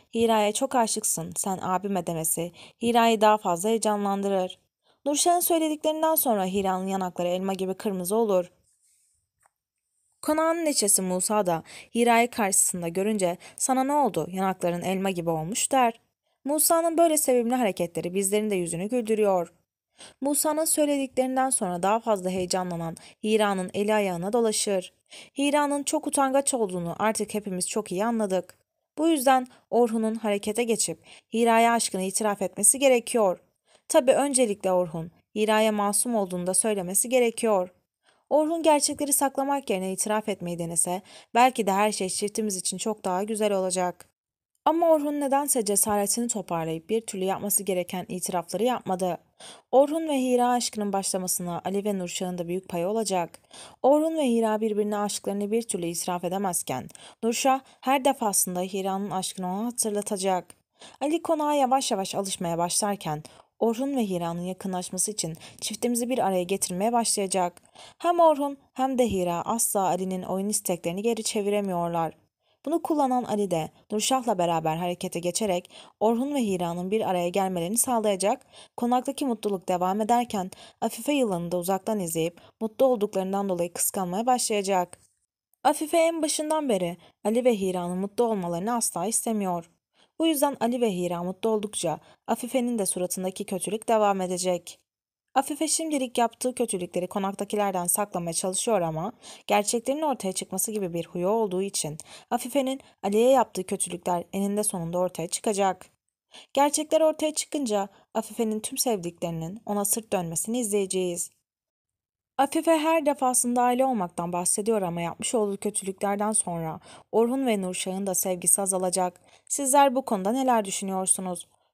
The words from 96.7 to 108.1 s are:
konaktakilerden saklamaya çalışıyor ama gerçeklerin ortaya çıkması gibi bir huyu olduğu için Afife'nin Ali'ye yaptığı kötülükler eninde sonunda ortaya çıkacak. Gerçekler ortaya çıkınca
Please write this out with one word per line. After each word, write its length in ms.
konaktakilerden 800
saklamaya 460
çalışıyor 480
ama 320
gerçeklerin 540
ortaya 300
çıkması 400
gibi 220
bir 120
huyu 220
olduğu 340
için 360
Afife'nin 500
Ali'ye 260
yaptığı 340
kötülükler 600
eninde 300
sonunda 340
ortaya 300
çıkacak. 580
Gerçekler 480
ortaya 320
çıkınca 560